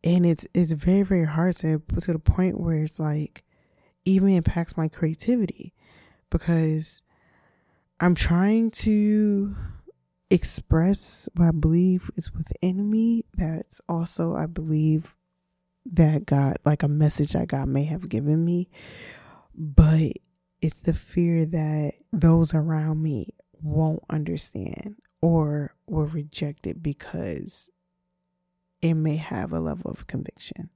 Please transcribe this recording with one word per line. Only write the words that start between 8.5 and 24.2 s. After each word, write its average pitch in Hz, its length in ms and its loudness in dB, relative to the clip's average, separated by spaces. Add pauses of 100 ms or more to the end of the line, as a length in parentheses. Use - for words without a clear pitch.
to 208 840 2 (720)
express - 1040 0
what 170 120 6
I 165 40 4
believe 170 640 2
is - 180 -8
within 185 560 -4
me. 226 360 0 (100)
That's - 540 -4
also, 170 460 -2
I 160 100 -2
believe, 156 720 0 (680)
that 156 400 4
God, 139 400 2
like, 147 180 2
a 147 40 2
message 147 460 2
that - 140 -2
God 139 200 -4
may 135 180 0
have 165 240 -8
given 151 360 0
me, 175 240 -2 (840)
but 156 580 4 (480)
it's 160 200 -4
the 160 120 -2
fear 170 520 0
that 151 480 -2 (180)
those 165 420 4
around 156 480 0
me 143 320 -4 (280)
won't 156 480 0
understand 160 840 -6 (260)